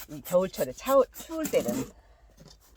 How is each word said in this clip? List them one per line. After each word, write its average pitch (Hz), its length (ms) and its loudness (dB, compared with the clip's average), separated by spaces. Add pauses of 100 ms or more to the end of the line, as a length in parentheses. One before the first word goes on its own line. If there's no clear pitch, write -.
이 147 120 -14
겨울철에 180 520 0
차우-, 269 400 4
추울 320 360 -6
때는, - 220 2 (1040)